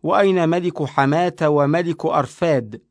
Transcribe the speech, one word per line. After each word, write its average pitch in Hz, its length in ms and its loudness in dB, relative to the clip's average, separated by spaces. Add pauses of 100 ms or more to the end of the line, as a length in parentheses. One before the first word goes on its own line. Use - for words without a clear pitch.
وأين 185 460 2
ملك 175 340 -2
حماة 151 600 0
وملك 156 640 0
أرفاد 139 840 -2